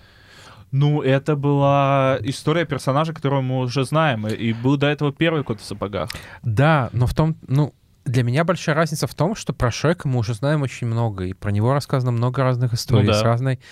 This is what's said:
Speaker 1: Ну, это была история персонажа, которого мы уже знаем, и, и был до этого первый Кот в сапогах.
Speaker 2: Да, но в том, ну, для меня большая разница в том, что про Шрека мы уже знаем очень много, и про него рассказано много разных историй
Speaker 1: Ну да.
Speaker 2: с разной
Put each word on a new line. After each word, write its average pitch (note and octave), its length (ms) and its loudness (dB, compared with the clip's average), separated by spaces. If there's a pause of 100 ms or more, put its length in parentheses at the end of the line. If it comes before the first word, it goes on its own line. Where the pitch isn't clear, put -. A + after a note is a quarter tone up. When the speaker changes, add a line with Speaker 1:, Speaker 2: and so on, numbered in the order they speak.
(720)
Speaker 1:
Ну, D3 300 2
это C#3 360 2
была C#3 840 2
история D3 440 -2
персонажа, C#3+ 480 -2
которого C#3 280 -2
мы B2+ 180 -2
уже B2+ 260 -2
знаем, C#3 420 0
и, G#2+ 80 -2
и A2+ 180 -2
был B2 220 2
до C#3+ 120 0
этого C#3+ 260 -2
первый E3 320 0
Кот A2+ 160 -6
в - 20 -18
сапогах. G2+ 460 -6 (340)
Speaker 2:
Да, C3+ 480 2
но A#2+ 160 0
в - 60 -2
том, D#3+ 240 0 (100)
ну, C3+ 260 0 (300)
для B2 200 0
меня B2+ 220 0
большая E3+ 280 -2
разница D#3+ 320 0
в - 80 -8
том, G3 220 -2
что - 160 -8
про - 180 0
Шрека D#3 380 -2
мы B2+ 120 0
уже A#2 140 -2
знаем C#3+ 280 0
очень B2+ 260 -6
много, A2+ 380 -2
и F#2 80 -4
про - 180 -4
него G#2+ 220 2
рассказано B2+ 400 0
много B2 280 0
разных B2+ 320 0
историй G#2+ 340 2
Speaker 1:
Ну A2+ 40 4
да. G#2 80 4
Speaker 2:
с - 20 2
разной A#2+ 380 0 (120)